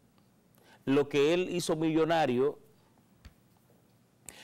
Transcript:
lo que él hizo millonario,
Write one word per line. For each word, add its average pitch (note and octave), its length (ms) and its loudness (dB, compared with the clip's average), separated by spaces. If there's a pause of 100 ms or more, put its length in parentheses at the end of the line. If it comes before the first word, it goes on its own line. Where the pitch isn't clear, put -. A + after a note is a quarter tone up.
(840)
lo C#3 240 2
que D3 260 2
él F3+ 160 -2
hizo F3 240 -4
millonario, D#3 840 0 (1900)